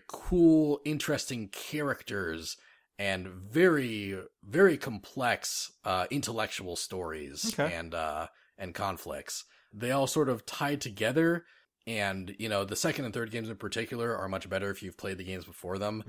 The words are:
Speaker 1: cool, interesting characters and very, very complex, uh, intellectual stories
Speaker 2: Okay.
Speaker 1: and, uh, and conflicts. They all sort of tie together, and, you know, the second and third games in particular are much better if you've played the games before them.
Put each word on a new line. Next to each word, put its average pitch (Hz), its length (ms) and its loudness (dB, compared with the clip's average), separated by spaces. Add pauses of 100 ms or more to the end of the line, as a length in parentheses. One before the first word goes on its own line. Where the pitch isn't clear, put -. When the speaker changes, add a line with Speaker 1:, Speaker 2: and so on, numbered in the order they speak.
Speaker 1:
cool, 160 760 6
interesting 139 680 -2
characters 98 1080 -4 (400)
and 95 320 0
very, 107 920 2 (240)
very 156 340 6
complex, - 920 -2 (140)
uh, 92 260 2
intellectual 110 640 -4
stories 78 840 -6
Speaker 2:
Okay. 143 160 0
Speaker 1:
and, 82 200 -8
uh, 78 340 -2 (300)
and 92 180 -10
conflicts. 90 680 -6 (280)
They 117 180 -2
all 135 160 4
sort 147 200 4
of 117 180 0
tie 147 300 -2
together, 139 680 2 (420)
and, 98 520 -2
you 110 100 -2
know, 101 160 4
the 104 100 -2
second 151 300 0
and 107 80 -6
third 117 180 -4
games 113 180 -4
in 107 60 -6
particular 117 640 -2
are 95 100 -2
much 95 220 -4
better 98 200 0
if 98 140 -6
you've 92 140 -10
played 98 200 -4
the 92 60 -8
games 90 220 -6
before 87 320 -6
them. 104 320 -2